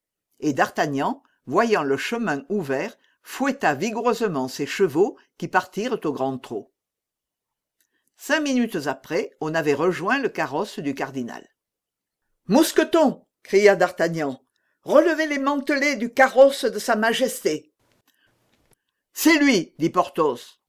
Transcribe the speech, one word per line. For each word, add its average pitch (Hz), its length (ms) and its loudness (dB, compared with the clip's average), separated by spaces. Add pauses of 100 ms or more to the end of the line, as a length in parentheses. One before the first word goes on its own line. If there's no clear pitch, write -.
(400)
et 147 140 -2
d'Artagnan, 156 680 -2 (240)
voyant 196 380 0
le 139 140 0
chemin 165 500 -4
ouvert, 165 480 -4 (280)
fouetta 254 500 -2
vigoureusement 214 760 -2
ses 139 200 -8
chevaux 190 500 0 (200)
qui 165 100 -10
partirent 208 560 -4
au 151 100 -2
grand 131 240 -4
trot. 107 340 -12 (1500)
Cinq 302 240 -2
minutes 226 460 -2
après, - 540 -6
on 156 140 -6
avait 151 180 2
rejoint 175 460 0
le 226 100 -2
carrosse 160 500 -6
du 143 160 -4
cardinal. « 131 500 -8 (1000)
Mousqueton ! » 311 760 2 (180)
cria 202 320 6
d'Artagnan. « 165 640 -2 (440)
Relevez 311 440 4
les 285 120 -4
mantelets 285 560 -2
du 233 180 -8
carrosse 269 520 6
de 208 120 -2
sa 220 200 -2
majesté. » « 226 760 -2 (1400)
C'est 320 240 4
lui », 262 420 2
dit 165 100 0
Porthos. 156 800 -2